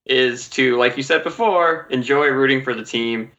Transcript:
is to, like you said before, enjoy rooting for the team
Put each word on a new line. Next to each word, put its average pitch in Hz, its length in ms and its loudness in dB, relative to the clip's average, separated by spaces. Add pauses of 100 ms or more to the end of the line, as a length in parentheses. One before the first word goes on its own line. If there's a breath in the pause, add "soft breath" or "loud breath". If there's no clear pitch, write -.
is 127 420 0
to, 127 300 2
like 123 180 2
you 139 60 -6
said 160 200 0
before, 170 680 0
enjoy 135 380 2
rooting 135 340 2
for 131 100 -4
the 113 100 -6
team 113 560 -4